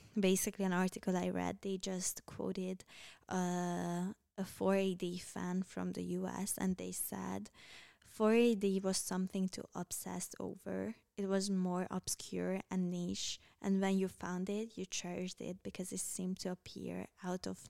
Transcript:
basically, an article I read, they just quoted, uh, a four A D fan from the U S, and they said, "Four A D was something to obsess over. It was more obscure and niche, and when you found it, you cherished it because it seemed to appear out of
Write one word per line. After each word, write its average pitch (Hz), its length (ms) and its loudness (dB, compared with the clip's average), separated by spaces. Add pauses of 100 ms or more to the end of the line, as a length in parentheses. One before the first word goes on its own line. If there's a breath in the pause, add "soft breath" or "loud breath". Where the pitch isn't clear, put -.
(180 loud breath)
basically, 196 460 4
an 185 80 4
article 185 440 2
I 180 120 2
read, 180 320 0
they 196 160 -2
just 190 500 -4
quoted, 185 580 -4 (440 loud breath)
uh, 175 840 0 (240)
a 190 80 -2
four 190 320 4
A 190 180 4
D 180 240 -2
fan 185 460 -2
from 185 280 -4
the 180 100 -2
U 180 260 0
S, - 280 -2
and 185 200 2
they 185 160 -4
said, 190 580 -4 (480 loud breath)
"Four 220 360 2
A 233 200 8
D 196 240 4
was 190 180 2
something 185 520 0
to - 160 -8 (100)
obsess 180 640 -6
over. 190 560 -4 (220)
It 196 120 -2
was 196 220 2
more 180 400 2
obscure 185 720 -2 (100)
and 185 180 2
niche, 175 520 -4 (200 soft breath)
and 196 200 4
when 190 180 4
you 190 80 2
found 185 420 -4
it, 214 300 -2
you 190 80 -4
cherished 180 540 -4
it 180 240 -6
because 190 280 -6
it 190 60 -4
seemed 185 400 -4
to 185 140 -4
appear 180 540 -8 (180)
out 185 240 -2
of 185 220 -8